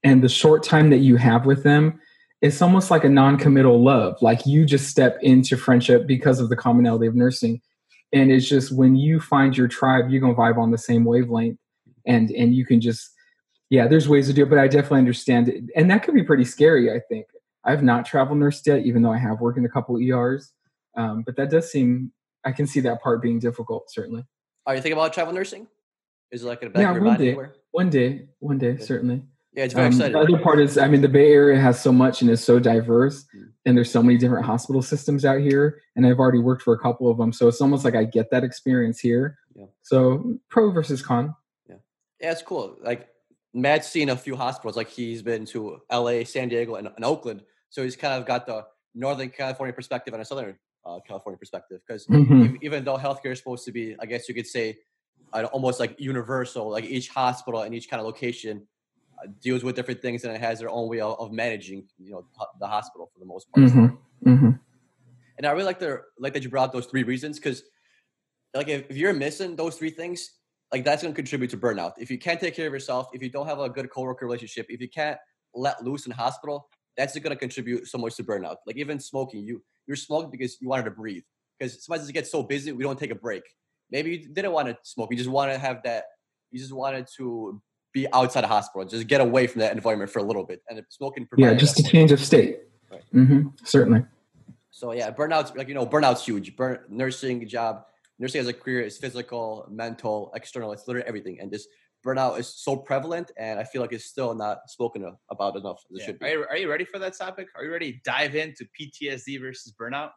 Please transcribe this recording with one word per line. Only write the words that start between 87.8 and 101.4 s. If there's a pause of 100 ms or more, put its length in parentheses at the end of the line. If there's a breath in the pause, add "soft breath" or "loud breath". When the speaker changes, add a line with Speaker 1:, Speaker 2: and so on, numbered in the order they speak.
Speaker 2:
be
outside
the
hospital,
just
get
away
from
that
environment
for
a
little
bit.
And
smoking
Speaker 1:
Yeah,
Speaker 2:
provided
Speaker 1:
just
Speaker 2:
that
Speaker 1:
a
Speaker 2:
for
you.
Speaker 1:
change
of
state. (320)
Speaker 2:
Right. (120)
Speaker 1:
Mm-hmm. (160)
Certainly. (640)
Speaker 2:
So,
yeah,
burnout's,
like,
you
know,
burnout's
huge.
Burn-, (100)
nursing
job, (320)
nursing
as
a
career
is
physical,
mental,
external.
It's
literally
everything.